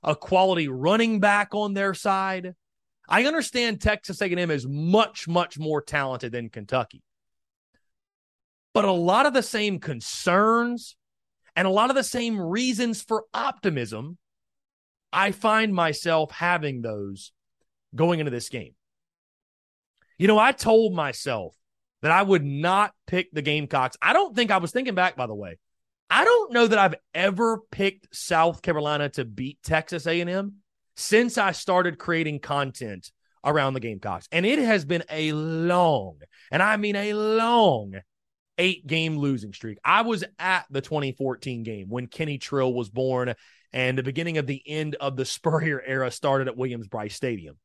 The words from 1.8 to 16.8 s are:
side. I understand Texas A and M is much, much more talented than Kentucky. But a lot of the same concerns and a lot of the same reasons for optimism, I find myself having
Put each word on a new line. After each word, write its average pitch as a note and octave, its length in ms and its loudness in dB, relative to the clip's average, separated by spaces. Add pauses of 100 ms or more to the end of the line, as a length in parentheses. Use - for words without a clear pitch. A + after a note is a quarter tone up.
side. F#3+ 640 -4 (540)
I A3 140 4
understand B3 560 0
Texas G#3 400 -2
A G3+ 60 0
and F3 120 0
M F3 120 0
is C3+ 180 -2
much, F3 580 0
much E3+ 320 -2
more D3+ 220 -2
talented C3 500 -4
than A#2 200 -8
Kentucky. A2+ 520 -6 (1700)
But G#3+ 100 4
a G3 80 4
lot F3+ 320 4
of C#4+ 80 4
the B3 100 2
same G#3 380 -2
concerns A3 1120 0 (640)
and F3+ 100 2
a F#3+ 40 2
lot G#3+ 180 4
of C4 80 2
the C4 80 2
same A#3 340 -2
reasons A3+ 600 -2
for A3 320 -4
optimism, D3+ 840 -4 (920)
I G3 200 2
find G#3+ 440 2
myself D#3+ 580 0
having D3+ 500 -2